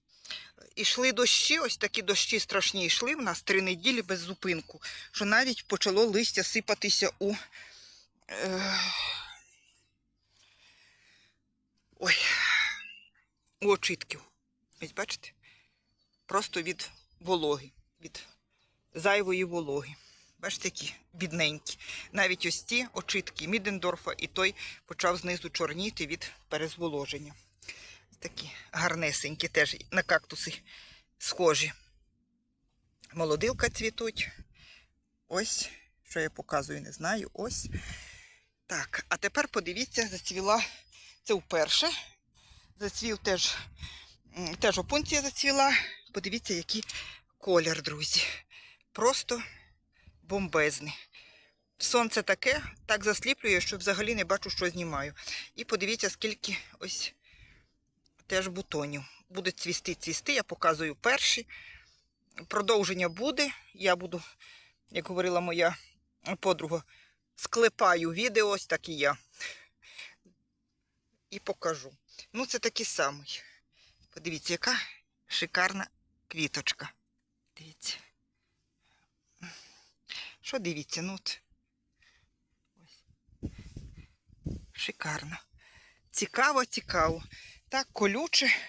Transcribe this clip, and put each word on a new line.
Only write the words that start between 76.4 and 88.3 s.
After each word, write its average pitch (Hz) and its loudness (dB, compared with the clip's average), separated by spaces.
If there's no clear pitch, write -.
Дивіться. - -10
Що - -4
дивіться, 165 -4
ну 190 -6
от. - -8
Ось. - -20
Шикарно. - -6
Цікаво, 262 2
цікаво. 165 0
Так, 175 -2
колюче. 233 2